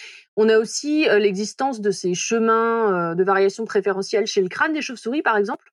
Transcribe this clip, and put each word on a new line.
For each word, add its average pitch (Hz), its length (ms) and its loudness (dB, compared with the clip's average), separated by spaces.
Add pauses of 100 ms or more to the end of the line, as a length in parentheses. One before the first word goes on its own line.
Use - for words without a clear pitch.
(340)
On 220 140 2
a 220 100 6
aussi, 294 500 0
euh, 208 120 4
l'existence 214 600 -2
de 202 120 0
ces 180 220 -4
chemins, 226 1000 0
euh, - 20 -6
de 180 80 2
variation 196 440 2
préférentielle 196 600 -2
chez 208 160 0
le 185 60 -2
crâne 311 240 0
des 302 100 -4
chauves-souris, 262 400 -6
par 226 140 0
exemple. 208 360 -4